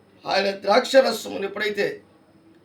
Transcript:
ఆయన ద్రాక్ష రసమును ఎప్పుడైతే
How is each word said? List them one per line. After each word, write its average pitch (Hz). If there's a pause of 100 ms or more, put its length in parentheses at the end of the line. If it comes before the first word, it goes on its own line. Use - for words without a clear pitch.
(280)
ఆయన 196
ద్రాక్ష 214
రసమును 214
ఎప్పుడైతే 202 (640)